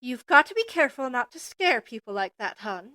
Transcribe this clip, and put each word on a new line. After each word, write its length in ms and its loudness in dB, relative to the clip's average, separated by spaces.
You've 260 -10
got 200 8
to 100 -12
be 80 0
careful 460 0
not 240 -4
to 60 -20
scare 420 0
people 320 -14
like 240 -4
that, 220 -8
hon 360 -10